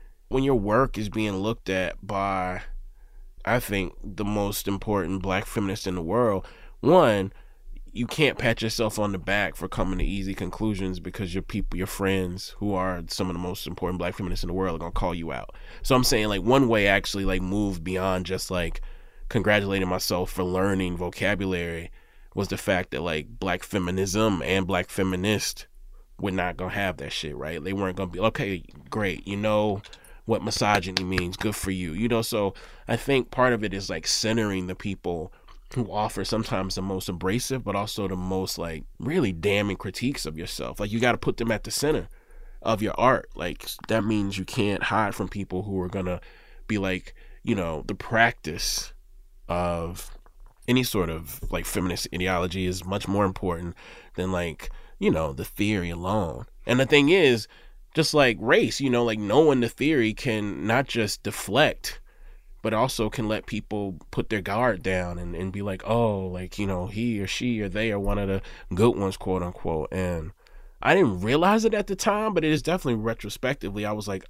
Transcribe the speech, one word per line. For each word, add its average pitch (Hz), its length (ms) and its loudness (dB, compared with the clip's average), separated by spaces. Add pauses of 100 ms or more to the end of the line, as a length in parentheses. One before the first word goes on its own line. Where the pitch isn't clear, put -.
(280)
when 135 140 0
your 135 140 4
work 110 420 2
is 107 100 -4
being 107 280 0
looked 104 340 -2
at 92 360 -2
by, 95 560 -2 (840)
I 120 160 2
think, 98 420 -2
the 95 220 -6
most 101 420 0
important 95 560 0
black 95 240 0
feminist 101 400 -2
in 92 80 -2
the 87 80 -4
world, 101 440 2 (340)
one, 117 520 6 (600)
you 120 140 -4
can't 147 300 2
pat 113 240 2
yourself 110 380 0
on 104 140 0
the 95 60 -4
back 95 380 0
for 92 120 -6
coming 92 300 0
to 87 60 2
easy 95 300 -2
conclusions 92 680 -2
because 87 340 -6
your 95 80 -2
people, - 360 -4
your 92 80 -2
friends 95 720 0
who 101 160 0
are 92 340 0
some 95 220 -2
of - 20 -2
the 87 80 -4
most 90 260 -6
important 90 320 -4
black 87 160 -2
feminists 87 300 -2
in 87 40 -2
the 87 60 -4
world 92 220 -2
are - 20 -8
gonna 85 140 -8
call 90 220 0
you 82 180 -6
out. 60 220 -10 (280)
So - 120 4
I'm 131 100 6
saying, 110 240 4
like, 98 140 0
one 127 260 6
way 104 200 6
I 98 40 8
actually, 98 320 2
like, 92 160 2
moved 92 420 0
beyond 92 440 0
just, 92 240 -4
like, 87 320 -2 (480)
congratulating 98 580 4
myself 92 420 0
for 92 140 -2
learning 92 540 2
vocabulary 90 920 -2 (440)
was 101 140 -2
the 87 100 -4
fact 92 320 0
that, 65 100 -2
like, 80 280 -2 (120)
black 90 220 -2
feminism 95 800 2
and 90 240 2
black 90 240 0
feminist 95 760 0 (540)
were 98 100 -2
not 90 280 -2
gonna 92 160 -4
have 95 240 -2
that 67 140 -8
shit, 73 220 -6
right? 73 300 -6
They 95 80 -2
weren't 95 240 -2
gonna 92 140 -4
be, 90 100 -6
"Okay, 101 420 0 (280)
great, 101 360 -2
you 101 120 -6
know 107 420 2 (460)
what 110 180 0
misogyny 98 580 2
means, 90 360 -2
good 104 180 -2
for - 140 -2
you." 90 240 -2
You 110 140 0
know, 113 120 2
so 104 320 0 (340)
I 117 100 0
think 139 340 0
part 127 240 4
of 107 100 -2
it 95 80 -2
is, 98 160 -4
like, 82 180 -6
centering 107 600 0
the 92 80 -6
people 90 580 -6 (420)
who 120 160 -2
offer 104 340 -2
sometimes 107 520 -2
the 98 60 -4
most 95 260 -4
abrasive, 101 560 -2
but 101 100 -4
also 101 320 -4
the 95 80 -2
most, 92 420 -2
like, 82 280 -6 (160)
really 135 320 2
damning 101 440 0
critiques 120 480 -4
of 78 140 -6
yourself. 64 400 -8
Like, 101 140 -4
you 113 80 0
gotta 117 180 4
put - 200 -2
them 113 120 0
at 107 140 0
the 107 80 -6
center 143 360 0 (540)
of 107 180 2
your 104 160 0
art. 120 380 4
Like, - 320 -6 (220)
that 110 160 2
means 101 340 0
you 95 60 -4
can't 104 400 0
hide 107 300 2
from 98 120 -2
people 92 380 -4
who 98 160 -2
are 90 80 -2
gonna 90 320 -2 (480)
be 107 100 2
like, 95 360 -2 (280)
you 113 140 0
know, 82 320 -2
the 101 80 -4
practice - 960 0 (560)
of 87 640 -2 (560)
any 123 160 4
sort 90 260 0
of, 80 300 -8 (100)
like, 85 160 -2
feminist 92 480 -2
ideology 92 500 0
is 90 200 -4
much 98 240 -4
more 101 160 2
important 87 500 -4 (400)
than, 92 160 -2
like, 87 400 -4 (300)
you 196 100 4
know, 80 220 0
the 120 120 -6
theory 101 460 -2
alone. 85 560 -2 (180)
And 120 140 2
the 131 80 6
thing 143 220 8
is, 143 400 6 (440)
just 160 220 2
like 131 260 6
race, 143 400 4
you 139 80 2
know, 120 140 4
like, 113 160 2
knowing 127 420 6
the 113 80 4
theory 127 460 2
can 104 500 -2
not 120 220 4
just 107 380 -2
deflect, - 760 0 (640)
but 110 120 0
also 113 340 2
can 110 200 -2
let 107 180 -4
people 104 480 -4 (160)
put - 180 -2
their 110 120 0
guard 104 420 0
down 90 380 -2
and, 87 160 -6
and 92 160 -4
be 101 100 -6
like, 98 260 -6
"Oh, 107 380 2
like, 90 320 -8
you 101 80 0
know, 92 220 -2
he 110 320 -2
or 95 80 -2
she 120 320 -2
or 101 80 -2
they 107 240 0
are 101 80 0
one 101 180 0
of 101 80 0
the 98 160 0 (320)
good 110 220 6
ones," 95 200 0
quote 92 240 0
unquote. 87 520 -4
And 87 400 -2 (500)
I 135 140 6
didn't 113 240 4
realize 170 440 4
it 220 100 4
at 208 120 0
the 202 80 -4
time, 208 400 0
but 160 100 2
it 156 60 4
is 156 120 2
definitely 147 380 0
retrospectively, 107 840 -4
I 104 60 -2
was 107 160 -4
like, 95 220 -4